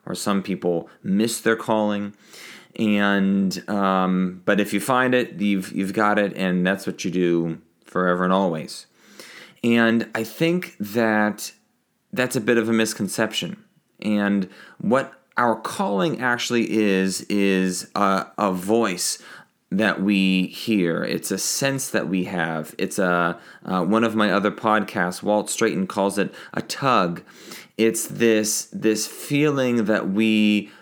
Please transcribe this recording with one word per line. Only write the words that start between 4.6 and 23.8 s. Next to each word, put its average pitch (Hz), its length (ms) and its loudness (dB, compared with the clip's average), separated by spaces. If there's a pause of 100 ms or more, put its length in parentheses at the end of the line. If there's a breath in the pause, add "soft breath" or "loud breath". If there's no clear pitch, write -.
if 101 120 -2
you 101 80 0
find 127 340 2
it, 120 260 -2
you've, 98 320 0
you've 95 200 -4
got 104 260 2
it, 101 180 0
and 90 300 2
that's 98 200 0
what - 180 -6
you 92 60 -4
do 85 480 2 (260)
forever 90 400 0
and 92 80 2
always. 92 540 -2 (760 loud breath)
And 117 520 4
I 113 100 -4
think 170 540 -2
that 104 720 0 (600)
that's 127 240 0
a 127 40 0
bit 117 180 4
of 110 100 2
a 117 40 2
misconception. 110 840 -2 (460)
And 101 460 0 (300 loud breath)
what 127 360 0 (220)
our 117 200 2
calling 190 640 -4
actually 120 500 0
is, 95 520 2
is 95 720 0
a, 95 320 0 (100)
a 101 160 0
voice 95 680 -2 (480 loud breath)
that 95 320 0
we 95 460 2
hear. 85 540 0
It's - 280 -4
a 98 80 -2
sense 135 520 -4
that 92 180 -2
we 90 160 0
have. 82 540 -4
It's - 200 -4
a, 87 420 0 (240 loud breath)
uh, 92 200 -2